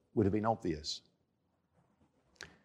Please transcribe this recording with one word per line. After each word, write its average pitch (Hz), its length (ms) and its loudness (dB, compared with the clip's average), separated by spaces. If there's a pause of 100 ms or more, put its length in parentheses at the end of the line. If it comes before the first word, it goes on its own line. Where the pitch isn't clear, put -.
(140)
would 107 120 4
have 95 60 2
been 107 140 0
obvious. 107 540 -2 (1600)